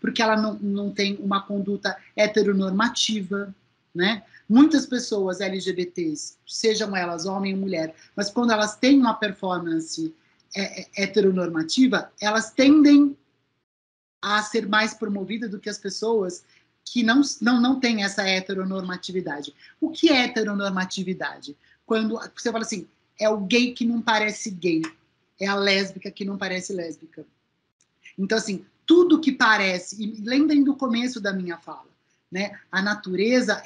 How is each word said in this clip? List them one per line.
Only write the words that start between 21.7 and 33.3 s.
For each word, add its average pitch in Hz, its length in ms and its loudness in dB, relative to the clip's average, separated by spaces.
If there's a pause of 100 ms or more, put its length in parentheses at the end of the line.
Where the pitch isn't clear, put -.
Quando 220 320 0 (180)
você 233 180 -6
fala 220 120 -4
assim, 175 220 -10 (320)
é 214 100 2
o 214 120 0
gay 240 320 2
que - 120 -6
não 233 160 0
parece 214 520 -2
gay, 165 300 -2 (560)
é 196 100 -4
a 202 80 0
lésbica 196 560 0
que 202 120 -10
não 196 140 -6
parece 185 340 -6
lésbica. 165 540 -10 (920)
Então, 196 220 0
assim, 202 260 -6 (220)
tudo 330 340 6
que 262 120 0
parece, 202 680 0
e 214 220 -8
lembrem 285 400 4
do 262 140 2
começo 240 440 -2
da 196 120 -4
minha 180 260 -6
fala, 151 300 -18 (420)
né? 196 280 -8 (120)
A 185 100 -2
natureza, 208 840 0